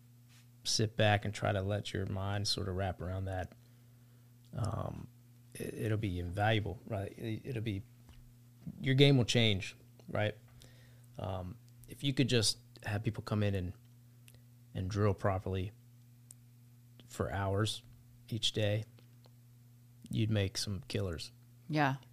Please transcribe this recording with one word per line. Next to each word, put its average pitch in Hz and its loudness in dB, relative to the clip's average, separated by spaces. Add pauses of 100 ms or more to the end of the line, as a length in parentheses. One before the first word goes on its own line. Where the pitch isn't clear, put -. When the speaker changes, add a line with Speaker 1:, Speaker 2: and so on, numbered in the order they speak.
(640)
Speaker 1:
sit - 0
back 104 6
and 107 -4
try - 0
to 98 0
let 101 -2
your 98 -2
mind 101 -2
sort 98 -2
of 92 -2
wrap 92 -2
around 92 -4
that, 92 -6 (1040)
um, 50 -4 (460)
it, - -8
it'll 107 0
be 92 -2
invaluable, 101 0
right? 98 -6
It, 110 -6
it'll 113 -4
be, 104 -4 (960)
your 131 2
game 139 10
will 120 6
change, 110 4 (360)
right? 104 2 (840)
Um, 92 -6 (320)
if - -10
you 139 2
could 131 4
just 117 4 (280)
have 107 -2
people 107 -2
come 107 0
in 101 2
and, 92 -4 (1000)
and 95 -4
drill 101 2
properly 95 -2 (1400)
for - -4
hours 98 0 (480)
each 110 -2
day, 107 2 (1300)
you'd 110 2
make 101 2
some 98 -4
killers. 98 -4 (380)
Speaker 2:
Yeah. 147 2 (180)